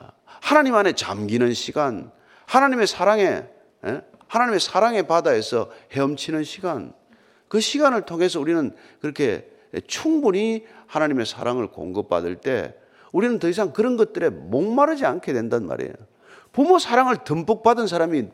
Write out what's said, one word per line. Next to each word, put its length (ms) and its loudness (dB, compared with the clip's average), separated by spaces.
하나님 500 2
안에 180 4
잠기는 640 -2
시간, 560 -6
하나님의 400 2
사랑에, 580 2
예? 160 -6
하나님의 340 2
사랑의 460 2
바다에서 640 0
헤엄치는 520 -2
시간, 480 -8
그 140 0
시간을 420 2
통해서 380 -2
우리는 340 0
그렇게 480 -2
충분히 800 0
하나님의 400 0
사랑을 420 -4
공급받을 680 -4
때 380 -4
우리는 260 0
더 100 0
이상 240 -2
그런 240 0
것들에 340 0
목마르지 760 0
않게 260 -2
된단 340 -2
말이에요. 280 -8
부모 260 6
사랑을 460 2
듬뿍 380 -2
받은 240 4
사람이 480 -2